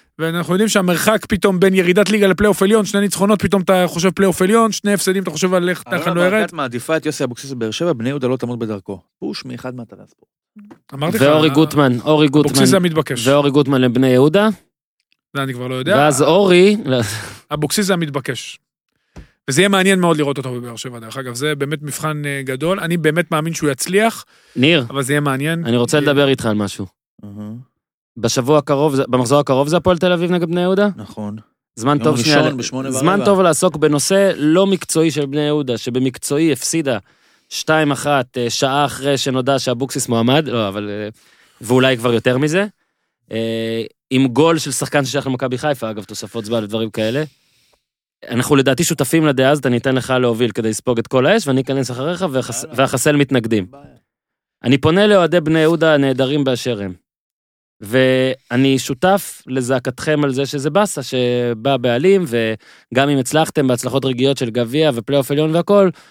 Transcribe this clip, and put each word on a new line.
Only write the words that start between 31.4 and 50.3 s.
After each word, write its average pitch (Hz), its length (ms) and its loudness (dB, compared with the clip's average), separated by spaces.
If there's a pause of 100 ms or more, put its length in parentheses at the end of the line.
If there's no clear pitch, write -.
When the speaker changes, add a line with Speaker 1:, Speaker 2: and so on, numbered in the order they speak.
Speaker 3:
זמן 131 200 0
Speaker 2:
יום 143 80 -2
Speaker 3:
טוב 151 160 2
שנייה, 143 200 2
Speaker 2:
ראשון 127 160 0
בשמונה 131 340 -8
Speaker 3:
זמן 135 240 0
Speaker 2:
ורבע. 202 100 0
Speaker 3:
טוב 196 160 4
לעסוק 175 360 2
בנושא 156 600 2
לא 160 300 2
מקצועי 165 440 0
של 143 160 -4
בני 139 140 -4
יהודה, 147 380 -2
שבמקצועי 131 760 -2
הפסידה 135 460 -2 (500)
שתיים 156 440 0
אחת, 139 460 -2
אה, 120 120 -2
שעה 139 340 0
אחרי 135 340 -2
שנודע 131 400 0
שאבוקסיס 127 500 -4
מועמד, 123 400 2
לא, 110 200 -2
אבל, 104 220 -8
אה, 104 180 -8 (520)
ואולי 127 360 2
כבר 117 180 0
יותר 123 240 2
מזה, 156 280 0 (640)
אה, 113 500 -4 (280)
עם 131 160 2
גול 156 320 2
של 143 140 -8
שחקן 143 320 -2
ששייך 127 220 -4
למכבי 127 320 -4
חיפה, 123 320 -4
אגב, 104 140 -12
תוספות 107 400 -12
זמן 110 200 -4
ודברים 110 260 -6
כאלה. 113 340 -4 (1080)
אנחנו 123 260 0
לדעתי 135 280 2
שותפים 160 420 0
לדעה 131 240 2
הזאת, 143 160 0
אני 120 100 0
אתן 131 180 -2
לך 131 160 -4 (100)
להוביל 120 300 0